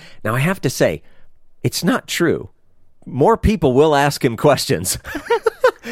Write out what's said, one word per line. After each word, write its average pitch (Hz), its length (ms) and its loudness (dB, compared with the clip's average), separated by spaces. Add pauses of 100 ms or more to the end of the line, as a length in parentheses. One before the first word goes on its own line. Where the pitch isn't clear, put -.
(240)
now 110 100 -2
I 127 60 -2
have 185 220 -2
to 139 80 -2
say, 82 320 0 (600)
it's - 220 -4
not 220 240 -2
true. 127 420 -2 (560)
More 185 300 2
people 170 380 0
will 151 200 4
ask 143 300 0
him 117 120 0
questions. 117 680 0
<laughs> - 60 -18 (840)